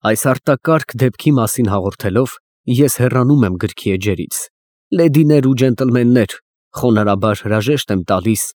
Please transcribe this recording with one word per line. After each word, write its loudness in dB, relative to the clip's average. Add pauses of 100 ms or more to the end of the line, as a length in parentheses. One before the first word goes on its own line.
Այս 0
արտակարգ -2
դեպքի 0
մասին 0
հաղորդելով, -2 (300)
ես 2
հեռանում 2
եմ -2
գրքի -6
էջերից։ -4 (560)
"Լեդիներ 4
ու 2
ջենտլմեններ", 2 (380)
խոնարհաբար 0
հրաժեշտ -2
եմ -2
տալիս -2 (140)